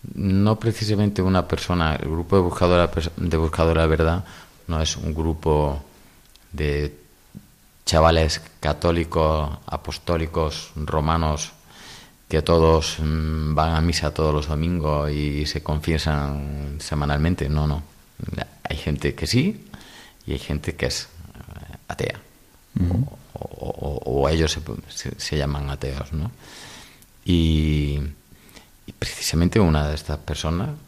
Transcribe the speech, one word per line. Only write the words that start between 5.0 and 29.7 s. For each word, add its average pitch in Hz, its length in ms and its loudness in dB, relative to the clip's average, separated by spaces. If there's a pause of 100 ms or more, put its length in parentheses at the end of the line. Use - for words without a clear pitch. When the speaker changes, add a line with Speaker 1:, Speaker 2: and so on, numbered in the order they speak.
Speaker 1:
grupo 76 720 0 (720)
de 73 440 -2 (880)
chavales 80 560 4 (180)
católicos, 78 920 0 (160)
apostólicos, 80 1120 -4
romanos, 78 760 0 (760)
que 80 140 2
todos, 80 580 4
mm, 78 560 0
van 80 200 2
a 80 60 2
misa 80 320 0
todos 78 200 2
los 73 140 0
domingos 76 640 0
y 73 340 -2
se 76 180 -6
confiesan 71 1160 -2
semanalmente. 73 680 0
No, 76 180 2
no. 73 140 -2 (880)
Hay 73 80 -6
gente 73 380 -2
que 80 120 -6
sí 151 380 0 (600)
y - 80 -4
hay 67 60 -4
gente 73 360 -6
que - 120 -2
es, - 200 -6 (280)
eh, - 400 -18 (120)
atea. - 320 -6 (600)
Speaker 2:
Ujú. 90 280 2 (260)
Speaker 1:
O, - 60 -12
o, - 300 -10
o, 69 540 -4
o 71 60 4
ellos 80 220 2
se, - 80 -6 (300)
se, - 300 -10
se - 180 -4
llaman 71 320 -2
ateos, 69 420 -6
¿no? 78 180 -4 (920)
Y, 78 760 2 (880)
Y - 60 -16
precisamente - 680 0
una 76 280 4